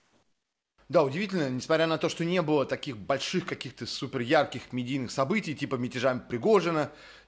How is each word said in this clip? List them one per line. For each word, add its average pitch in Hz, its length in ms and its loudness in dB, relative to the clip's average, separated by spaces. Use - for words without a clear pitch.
Да, 156 160 6
удивительно, 165 460 0
несмотря 156 380 2
на 160 100 2
то, 160 120 2
что 165 160 -2
не 180 160 2
было 147 240 2
таких 123 320 -6
больших 139 480 -2
каких-то 123 400 -8
супер 135 340 -6
ярких 127 540 0
медийных 127 380 -4
событий, 151 440 0
типа 139 200 -4
мятежа 127 420 0
Пригожина, 160 760 2